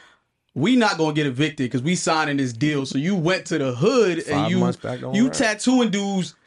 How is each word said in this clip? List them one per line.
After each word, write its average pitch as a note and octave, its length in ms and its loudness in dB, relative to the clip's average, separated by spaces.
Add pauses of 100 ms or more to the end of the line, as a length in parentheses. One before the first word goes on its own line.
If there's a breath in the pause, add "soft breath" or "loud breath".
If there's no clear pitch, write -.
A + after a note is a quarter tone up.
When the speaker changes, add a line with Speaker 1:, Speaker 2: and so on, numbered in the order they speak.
(540 soft breath)
Speaker 1:
we F#3+ 220 2
not G#3 220 2
gonna D#3+ 160 0
get D3+ 120 0
evicted C#3 460 -2
'cause B2+ 100 -2
we E3+ 140 0
signing D#3 400 0
this C3 160 -2
deal." C#3 340 -2
So C3+ 120 -4
you E3+ 180 0
went F3 300 0
to E3 120 -2
the C3+ 160 -2
hood F#3 440 2
and - 80 -8
Speaker 2:
Five C#3+ 240 0
Speaker 1:
you, A#2+ 80 0
Speaker 2:
months - 200 0
back, B2 220 -8
don't B2 140 -6
Speaker 1:
you G#3+ 100 4
Speaker 2:
work. B3+ 80 0
Speaker 1:
tattooing A#3+ 580 2
dudes, G3 440 -2 (120)